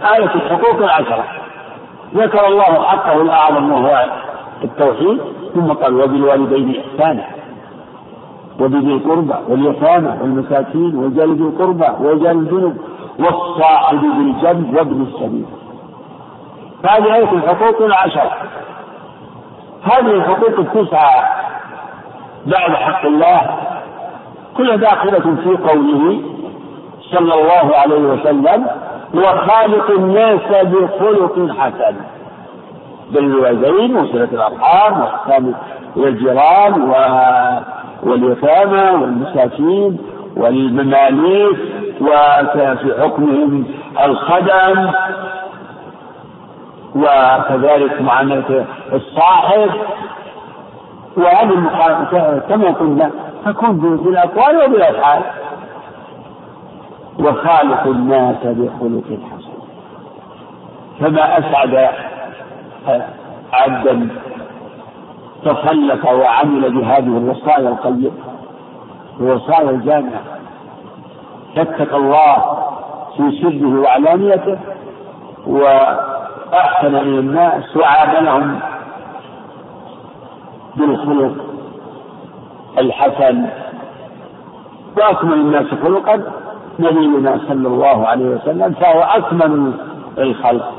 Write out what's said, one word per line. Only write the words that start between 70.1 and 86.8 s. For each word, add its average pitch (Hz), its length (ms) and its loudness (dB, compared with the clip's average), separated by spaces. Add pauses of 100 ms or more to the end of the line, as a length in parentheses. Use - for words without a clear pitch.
فاتقى 139 400 -4
الله 143 400 4 (800)
في 143 260 -2
سره 143 380 0
وعلانيته، 180 800 2 (880)
وأحسن - 1500 0
إلى 139 220 -2
الناس 139 580 0
وعاملهم 151 840 2 (2250)
بالخلق 139 580 -2 (1400)
الحسن. 127 680 0 (1500)
وأكمل 185 360 2
الناس 147 340 0 (160)
خلقا 196 400 0 (560)
نبينا 147 680 2